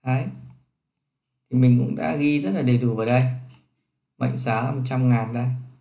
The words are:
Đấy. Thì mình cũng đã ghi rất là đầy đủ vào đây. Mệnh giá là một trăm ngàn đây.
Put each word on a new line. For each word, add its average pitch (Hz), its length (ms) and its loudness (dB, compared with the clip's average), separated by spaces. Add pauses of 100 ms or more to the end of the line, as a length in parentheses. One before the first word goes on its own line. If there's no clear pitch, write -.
Đấy. 131 200 0 (1300)
Thì 127 60 2
mình 123 220 6
cũng - 160 -2
đã 156 200 -4
ghi 147 240 0
rất 190 120 -2
là 185 100 -2
đầy 123 160 2
đủ 117 180 0
vào 110 100 -2
đây. 123 160 2 (960)
Mệnh 127 200 -4
giá 117 240 -2
là 139 100 -4
một 135 140 -4
trăm 127 220 0
ngàn 117 260 2
đây. 120 120 -2 (360)